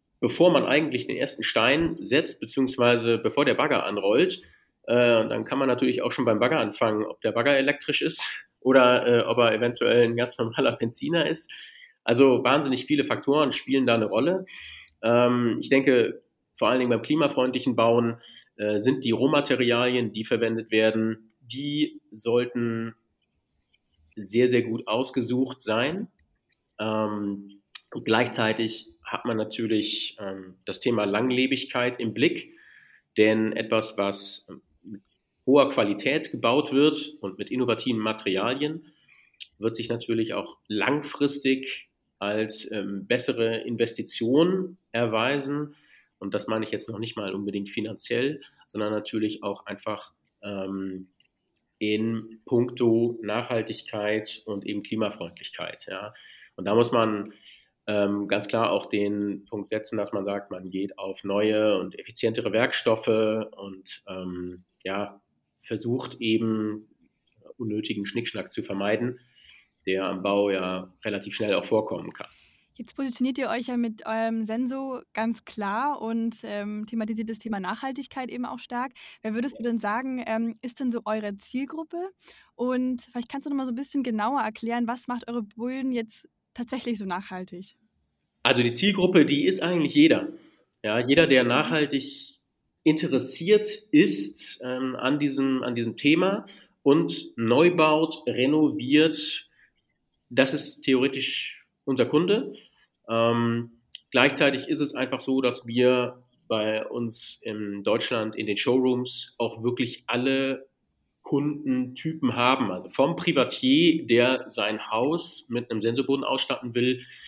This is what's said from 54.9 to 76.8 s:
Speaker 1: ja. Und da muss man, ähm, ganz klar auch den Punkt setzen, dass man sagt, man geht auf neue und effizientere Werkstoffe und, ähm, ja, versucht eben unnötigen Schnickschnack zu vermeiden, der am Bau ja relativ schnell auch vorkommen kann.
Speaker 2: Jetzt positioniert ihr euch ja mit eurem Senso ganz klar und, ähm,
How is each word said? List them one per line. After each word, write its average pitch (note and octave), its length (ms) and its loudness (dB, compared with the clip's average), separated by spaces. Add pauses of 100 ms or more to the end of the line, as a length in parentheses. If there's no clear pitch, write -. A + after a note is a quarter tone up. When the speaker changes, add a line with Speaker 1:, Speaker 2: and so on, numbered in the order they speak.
Speaker 1:
ja. G2+ 280 -10 (400)
Und F#2 100 -12
da G2+ 100 0
muss A#2 160 4
man, G#2+ 440 0 (520)
ähm, G2+ 420 0
ganz G2+ 200 0
klar A2+ 220 2
auch G2+ 160 0
den G2+ 580 -2
Punkt G#2 240 -10
setzen, A2 300 -6
dass G2+ 160 -4
man G2 100 -4
sagt, G2+ 260 -6
man F#2 200 -12
geht F#2+ 280 -6
auf G2 240 -10
neue G#2+ 560 2
und F#2 200 -8
effizientere - 520 -4
Werkstoffe A2+ 580 0
und, G#2+ 1000 -4
ähm, F2+ 560 -10 (200)
ja, G2 360 -6 (440)
versucht A#2+ 540 -4
eben A2 720 0 (720)
unnötigen G#2+ 480 -4
Schnickschnack - 460 -8
zu G#2+ 100 -8
vermeiden, G#2+ 580 -2 (640)
der F#2+ 220 -2
am F#2 160 -6
Bau G2+ 260 2
ja F#2 420 -4 (140)
relativ G2+ 300 -6
schnell G#2 180 -2
auch F2+ 140 0
vorkommen G#2 480 -2
kann. - 140 -16 (500)
Speaker 2:
Jetzt - 160 -16
positioniert C4 440 -2
ihr C4 100 -2
euch B3 200 -4
ja B3 100 -2
mit A3+ 260 -4
eurem A3+ 400 -2
Senso B3+ 560 -4 (140)
ganz A3+ 320 -4
klar A3 560 -4
und, A3+ 420 -4
ähm, G#3 400 -6